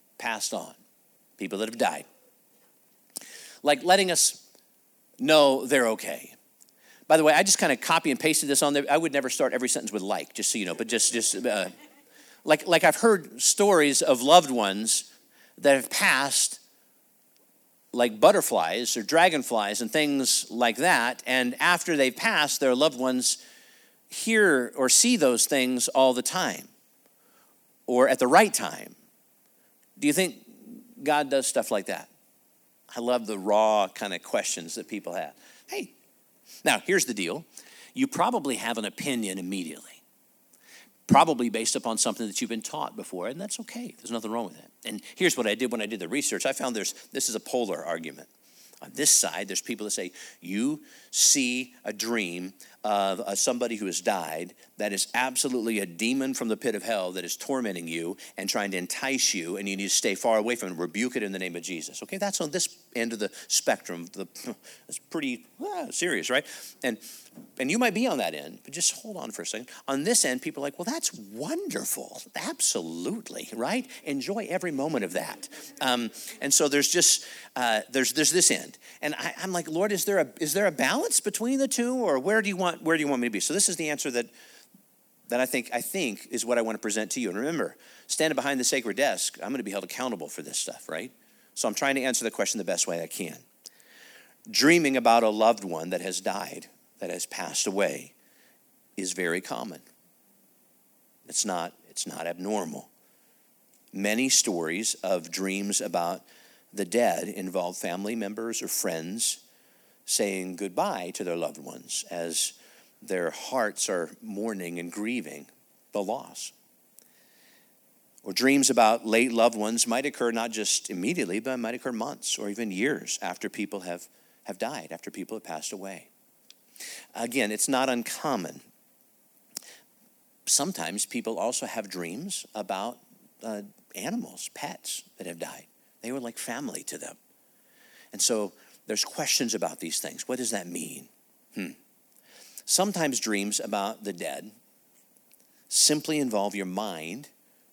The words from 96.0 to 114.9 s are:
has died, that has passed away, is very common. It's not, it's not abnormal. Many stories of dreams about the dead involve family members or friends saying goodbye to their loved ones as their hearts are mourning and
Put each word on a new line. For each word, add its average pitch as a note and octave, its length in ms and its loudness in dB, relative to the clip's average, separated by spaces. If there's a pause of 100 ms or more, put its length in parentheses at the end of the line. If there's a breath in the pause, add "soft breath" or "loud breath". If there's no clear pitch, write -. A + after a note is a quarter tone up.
has F#2 200 -6
died, F#2+ 460 -6 (320)
that F#2 100 -8
has F2 160 -6
passed - 400 -4
away, F#2 480 -2 (840 soft breath)
is F#2 160 -4
very F2+ 280 -2
common. - 400 -10 (1500)
It's - 180 -2
not, F2 280 -4 (160)
it's - 160 -8
not E2 220 -8
abnormal. F2+ 640 -6 (1000 soft breath)
Many G#2+ 380 0
stories F2+ 720 0
of F2 280 -2
dreams F#2+ 500 -2
about F2 400 -2 (520 soft breath)
the G2 120 -4
dead F#2 440 0
involve F2+ 480 -4
family G2+ 380 -6
members A2 460 -6
or G#2 60 -8
friends F2+ 720 -4 (640 soft breath)
saying F#2+ 520 -2
goodbye G2 580 -4
to - 80 -8
their E2+ 140 -4
loved D#2+ 200 -4
ones - 540 -10
as E2+ 420 -4 (480 soft breath)
their F2 300 -2
hearts - 580 -4
are E2+ 220 -2 (100)
mourning G2+ 560 -6
and E2+ 140 -8